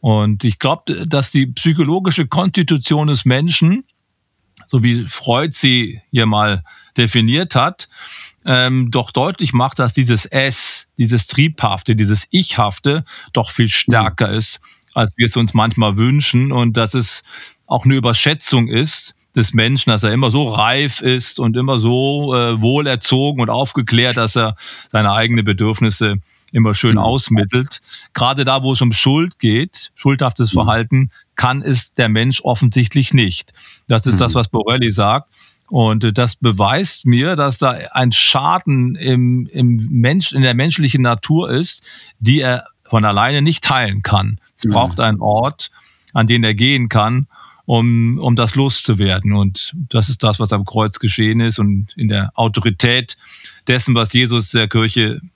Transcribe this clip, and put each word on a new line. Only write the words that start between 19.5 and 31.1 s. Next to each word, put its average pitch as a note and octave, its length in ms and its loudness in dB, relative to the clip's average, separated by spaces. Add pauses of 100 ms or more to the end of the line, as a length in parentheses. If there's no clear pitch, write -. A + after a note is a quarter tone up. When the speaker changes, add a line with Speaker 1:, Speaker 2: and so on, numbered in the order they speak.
Speaker 1:
Menschen, A#2+ 360 2
dass G#2+ 120 2
er G#2+ 100 0
immer B2+ 180 0
so C3 180 0
reif A#2+ 540 -2
ist B2+ 360 -2
und A#2 180 0
immer C3 220 0
so, C3 560 0
äh, A#2 260 0
wohlerzogen C3+ 800 0
und A2+ 80 -2
aufgeklärt, A#2+ 680 0
dass A2+ 200 0
er A2 200 0 (340)
seine G#2+ 220 2
eigenen A2+ 320 0
Bedürfnisse G#2 720 0 (340)
immer A2+ 240 2
schön A2+ 180 2
Speaker 2:
Mhm. G#2+ 60 2
Speaker 1:
ausmittelt. A2+ 840 0 (320)
Gerade C3+ 320 -2
da, C3 200 0
wo C3 80 0
es B2 80 0
um B2 120 4
Schuld D#3 460 0
geht, A#2+ 560 -2
schuldhaftes B2+ 580 0
Speaker 2:
Mhm. - 20 -4
Speaker 1:
Verhalten, A#2 560 0 (260)